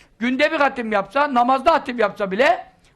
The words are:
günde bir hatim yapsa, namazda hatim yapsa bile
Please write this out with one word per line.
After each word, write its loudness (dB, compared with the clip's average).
günde 0
bir -2
hatim -2
yapsa, -2
namazda 2
hatim -2
yapsa -2
bile 0